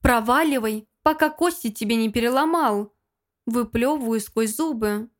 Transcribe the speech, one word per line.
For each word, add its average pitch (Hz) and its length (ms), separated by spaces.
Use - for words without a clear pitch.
«Проваливай, 240 840
пока 311 280
кости 320 420
тебе 220 240
не 220 160
переломал!» 247 840
Выплевываю 240 760
сквозь 220 340
зубы. 226 560